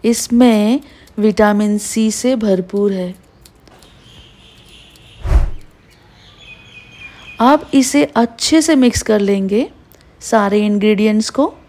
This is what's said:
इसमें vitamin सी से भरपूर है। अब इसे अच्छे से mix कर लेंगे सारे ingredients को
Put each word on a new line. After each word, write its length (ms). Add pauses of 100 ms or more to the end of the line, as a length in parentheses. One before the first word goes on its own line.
इसमें 760 (380)
vitamin 600
सी 320
से 240
भरपूर 560
है। 220 (4000)
अब 320
इसे 300 (120)
अच्छे 460
से 140
mix 260
कर 180
लेंगे 480 (540)
सारे 440
ingredients 640
को 220 (160)